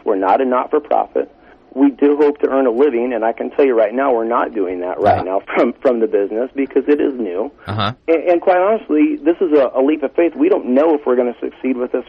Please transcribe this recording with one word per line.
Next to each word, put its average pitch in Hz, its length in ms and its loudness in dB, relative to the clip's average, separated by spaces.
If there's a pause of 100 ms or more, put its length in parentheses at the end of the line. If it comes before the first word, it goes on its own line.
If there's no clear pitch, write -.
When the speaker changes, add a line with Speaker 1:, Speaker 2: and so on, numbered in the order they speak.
Speaker 1:
We're 104 100 0
not 98 240 2
a 135 60 0
not-for-profit, 127 840 -2 (480)
we 143 120 4
do 143 300 2
hope 147 180 2
to - 100 -2
earn 135 180 0
a 123 40 2
living, 123 440 0
and 110 100 -2
I 117 80 0
can 123 180 -8
tell 147 140 2
you 127 120 2
right 110 180 2
now, 135 180 0
we're 113 160 -2
not 127 240 -2
doing 92 280 -4
that 87 200 -6
right 101 200 2
Speaker 2:
Uh-huh. 95 180 -4
Speaker 1:
now - 20 0 (140)
from, 127 260 2
from 123 200 0
the 110 60 2
business 107 480 -2
because 135 340 -2
it 147 120 2
is 139 140 0
new. 110 360 -6 (160)
Speaker 2:
Uh-huh. 104 260 -4 (160)
Speaker 1:
And, 160 220 2
and 170 120 2
quite 180 160 2
honestly, 156 580 0
this 156 240 0
is 156 160 2
a, 127 220 2
a 135 40 2
leap 147 200 0
of 135 120 -4
faith. 170 200 2
We 139 140 0
don't 131 260 0
know 156 200 4
if 147 120 -4
we're 127 100 2
gonna 123 240 -2
succeed 131 360 -6
with 123 160 -6
this 127 160 -4